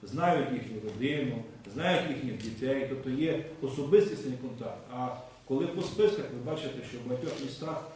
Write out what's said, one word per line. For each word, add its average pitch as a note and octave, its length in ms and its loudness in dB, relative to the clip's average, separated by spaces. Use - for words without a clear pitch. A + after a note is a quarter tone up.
знають C#3 500 4
їхню A2+ 320 -4
родину, B2 580 0
знають D#3+ 360 4
їхніх A#2+ 320 -2
дітей, C3 460 0
тобто C3+ 220 -4
є D#3 340 2
особистісний C#3+ 800 4
контакт. A2+ 360 -8
А B2+ 240 -4
коли C#3 220 2
по F3 160 -2
списках, G3+ 500 4
ви B2 200 -4
бачите, C#3+ 380 -6
що A#2+ 80 -10
в A#2+ 100 -8
багатьох B2+ 240 -2
містах D3+ 540 -6